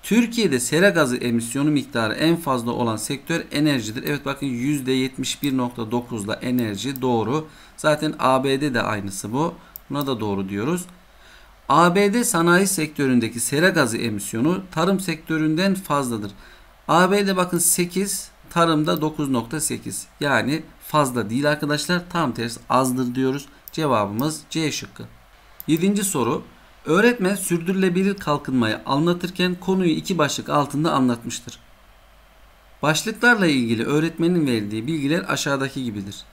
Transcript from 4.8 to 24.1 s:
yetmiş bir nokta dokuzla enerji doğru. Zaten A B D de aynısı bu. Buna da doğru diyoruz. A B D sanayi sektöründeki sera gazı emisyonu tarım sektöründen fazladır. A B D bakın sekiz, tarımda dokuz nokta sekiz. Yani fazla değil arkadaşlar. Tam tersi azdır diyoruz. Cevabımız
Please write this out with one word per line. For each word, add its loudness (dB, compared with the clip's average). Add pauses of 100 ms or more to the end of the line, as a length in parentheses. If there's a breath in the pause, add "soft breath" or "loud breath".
yetmiş -2
bir 0
nokta -4
dokuzla -4
enerji -4
doğru. 0 (300 loud breath)
Zaten 0
A 2
B 2
D -2
de 2
aynısı -4
bu. -2 (360 loud breath)
Buna -4
da -2
doğru -2
diyoruz. -2 (840 loud breath)
A 6
B 4
D 2
sanayi 4
sektöründeki 0
sera 2
gazı 2
emisyonu -2
tarım 0
sektöründen 0
fazladır. -2 (580 loud breath)
A 4
B 2
D 0
bakın 0
sekiz, -2 (220)
tarımda 2
dokuz -2
nokta -2
sekiz. -6 (140)
Yani 0 (240)
fazla 0
değil 2
arkadaşlar. 0
Tam 0
tersi -6 (100)
azdır 2
diyoruz. -2 (260 loud breath)
Cevabımız 0 (100)